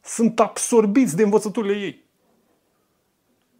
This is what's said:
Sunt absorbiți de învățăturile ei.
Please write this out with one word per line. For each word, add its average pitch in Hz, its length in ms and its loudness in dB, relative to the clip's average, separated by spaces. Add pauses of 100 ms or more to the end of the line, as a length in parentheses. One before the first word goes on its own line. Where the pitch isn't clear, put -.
Sunt 226 400 -2
absorbiți 214 760 0
de 208 60 2
învățăturile 202 500 0
ei. 202 320 -8 (1600)